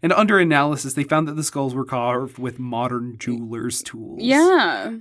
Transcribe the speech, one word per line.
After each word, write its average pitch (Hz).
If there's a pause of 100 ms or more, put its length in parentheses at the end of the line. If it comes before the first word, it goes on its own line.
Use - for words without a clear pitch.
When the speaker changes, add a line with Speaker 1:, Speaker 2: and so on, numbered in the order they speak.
Speaker 1:
and 170
under 208
analysis, 143
they 147
found 156
that 147
the 156
skulls 139
were 135
carved 123
with 123
modern 123
jeweler's 117
tools. -
Speaker 2:
Yeah. 240